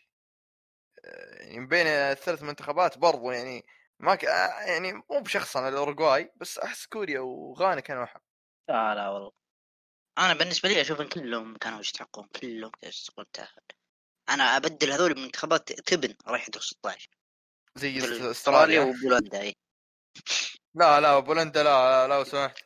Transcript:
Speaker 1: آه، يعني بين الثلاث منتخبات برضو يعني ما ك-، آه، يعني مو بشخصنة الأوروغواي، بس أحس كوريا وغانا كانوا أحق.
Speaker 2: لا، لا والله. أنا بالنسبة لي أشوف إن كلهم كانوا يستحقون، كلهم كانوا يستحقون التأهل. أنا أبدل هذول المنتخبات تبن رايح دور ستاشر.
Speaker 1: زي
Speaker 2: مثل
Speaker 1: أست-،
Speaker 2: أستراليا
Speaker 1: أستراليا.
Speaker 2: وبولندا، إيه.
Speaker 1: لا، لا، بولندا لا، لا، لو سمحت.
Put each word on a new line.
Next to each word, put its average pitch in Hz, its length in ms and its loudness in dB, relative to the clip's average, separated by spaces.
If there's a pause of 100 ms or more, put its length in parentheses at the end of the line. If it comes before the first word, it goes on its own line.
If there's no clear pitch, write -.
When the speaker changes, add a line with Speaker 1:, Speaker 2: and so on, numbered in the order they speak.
(1040)
Speaker 1:
آه، 50 380 -20
يعني 120 220 -16
بين 165 220 2
الثلاث 143 560 -2
منتخبات 147 540 -2
برضو 131 340 2
يعني 123 340 -8 (340)
ما 180 160 2
ك-، 185 100 -4
آه، 185 360 0
يعني 185 320 -4
مو 285 260 -6
بشخصنة 143 480 -4
الأوروغواي، 143 680 0
بس - 240 -12
أحس - 260 -8
كوريا 170 340 -6
وغانا 143 600 -4
كانوا 127 220 -8
أحق. - 180 -14 (480)
Speaker 2:
لا، 110 260 0
لا 101 140 -4
والله. 98 220 -8 (880)
أنا 180 160 4
بالنسبة 180 360 -2
لي 190 120 2
أشوف 147 200 -2
إن 143 60 -8
كلهم 117 500 -8
كانوا 110 220 -10
يستحقون، - 480 -12
كلهم 113 440 -12
كانوا - 180 -18
يستحقون - 360 -16
التأهل. - 360 -18 (680)
أنا - 140 0
أبدل 151 480 0
هذول 165 200 2
المنتخبات 151 600 -4
تبن 131 440 -2 (120)
رايح 120 220 -6
دور - 120 -14
ستاشر. - 480 -10 (680)
Speaker 1:
زي 135 220 -6
Speaker 2:
مثل 131 80 -2
Speaker 1:
أست-، 120 160 -4
Speaker 2:
أستراليا 123 100 -2
Speaker 1:
أستراليا. 156 500 6
Speaker 2:
وبولندا، 123 600 0
إيه. 104 120 -6 (1200)
Speaker 1:
لا، 156 260 8
لا، 143 180 8
بولندا 151 440 0
لا، 131 440 6
لا، 139 80 2
لو 139 80 2
سمحت. 139 420 -4